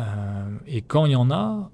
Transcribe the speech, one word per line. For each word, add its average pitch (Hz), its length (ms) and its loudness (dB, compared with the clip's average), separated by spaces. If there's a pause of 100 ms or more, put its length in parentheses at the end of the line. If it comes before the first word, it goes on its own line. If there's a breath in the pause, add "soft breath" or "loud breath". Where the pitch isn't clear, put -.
Euh, 101 560 -4 (100)
et 120 140 -4
quand 151 240 2
il 143 80 4
y 131 40 6
en 123 140 4
a 208 440 -2